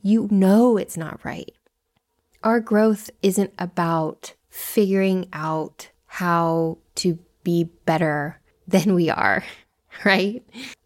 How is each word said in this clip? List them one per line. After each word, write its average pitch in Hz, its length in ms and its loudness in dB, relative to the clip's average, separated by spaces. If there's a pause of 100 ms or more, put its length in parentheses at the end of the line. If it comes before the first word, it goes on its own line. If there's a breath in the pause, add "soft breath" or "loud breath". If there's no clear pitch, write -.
you 208 300 0
know 208 460 6
it's - 200 -8
not 160 260 -10
right. - 300 -12 (880)
Our 233 160 2
growth 220 500 2 (120)
isn't 196 380 0
about 165 760 -4 (160)
figuring 190 840 0
out 156 580 -8 (160)
how 165 720 -2 (160)
to 170 240 -2 (240)
be 170 220 0 (200)
better 156 560 -2 (260)
than 185 260 2
we 175 160 2
are, 104 340 0 (300 loud breath)
<laughs> - 320 -10
right? 202 380 0 (420 loud breath)